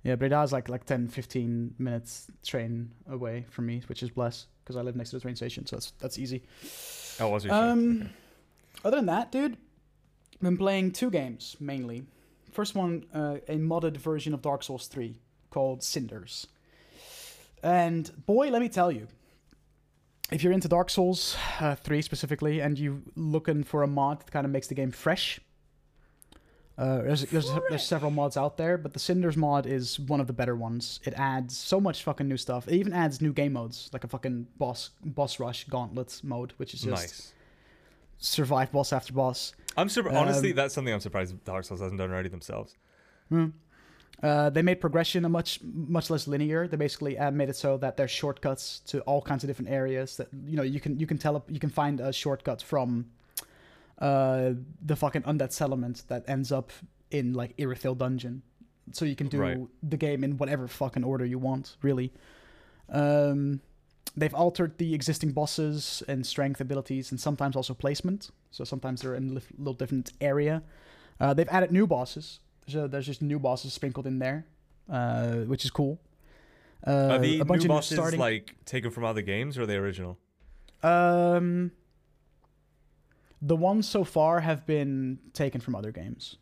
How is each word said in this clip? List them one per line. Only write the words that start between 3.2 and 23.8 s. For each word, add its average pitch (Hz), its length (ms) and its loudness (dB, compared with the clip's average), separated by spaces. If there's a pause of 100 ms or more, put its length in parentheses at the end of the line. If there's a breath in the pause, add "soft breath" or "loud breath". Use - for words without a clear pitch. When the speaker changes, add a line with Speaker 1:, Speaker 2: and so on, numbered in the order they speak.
Speaker 1:
from 120 160 -4
me, 120 220 -4
which 123 140 -8
is 120 80 -6
bless, 120 360 -4 (180)
'cause 123 120 -10
I 123 40 -6
live 120 160 -6
next 117 140 -8
to 131 60 -10
the 123 40 -8
train 123 160 -8
station, 120 300 -8
so - 100 -8
that's, - 160 -10
that's - 260 -10
easy. 127 240 -6 (760 loud breath)
Speaker 2:
Oh, 113 80 2
was 104 160 0
your 104 100 0
Speaker 1:
Um, 233 460 4
Speaker 2:
okay. 202 100 -8 (720 loud breath)
Speaker 1:
other 226 120 4
than 240 100 2
that, 208 240 0
dude, 269 280 -2 (840)
been 180 160 2
playing 190 340 2
two 247 180 -2
games, 135 520 -4
mainly. 131 440 -8 (460 soft breath)
First 208 240 -4
one, 175 400 -2
uh, 147 220 -2 (100)
a 156 120 -2
modded 160 380 0
version 151 380 -2
of 127 80 -8
Dark 139 220 -2
Souls - 240 -10
three 117 320 -8 (300)
called 131 340 0
Cinders. 110 640 -6 (1120 loud breath)
And, 170 480 2 (160)
boy, 262 240 4
let 233 100 4
me 240 80 0
tell 180 220 4
you, 110 160 -6 (1300 soft breath)
if 151 100 -2
you're 180 100 4
into 185 140 2
Dark 170 240 4
Souls, 180 460 2 (240 loud breath)
uh, 147 160 0
three 151 260 0
specifically, 151 580 -2
and 147 160 0
you 143 280 -4 (100)
looking 156 480 0
for 147 220 2